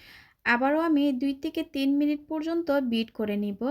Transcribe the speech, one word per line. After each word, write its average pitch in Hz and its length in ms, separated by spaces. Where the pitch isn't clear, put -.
আবারও 269 260
আমি 285 140
দুই 277 120
থেকে 320 180
তিন 277 140
মিনিট 294 220
পর্যন্ত 330 360
বিট 226 180
করে 208 240
নিব। 202 280